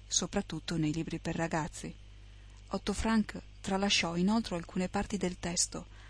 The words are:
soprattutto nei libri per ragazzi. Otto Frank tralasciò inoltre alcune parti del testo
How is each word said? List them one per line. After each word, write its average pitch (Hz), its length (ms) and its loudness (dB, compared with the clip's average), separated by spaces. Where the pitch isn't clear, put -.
soprattutto - 720 0
nei 156 180 4
libri 160 240 -2
per 165 180 -2
ragazzi. 165 580 -2
Otto 196 240 -2
Frank 220 500 2
tralasciò 190 560 2
inoltre 202 380 4
alcune 185 340 0
parti 208 260 0
del 180 240 0
testo 170 460 -2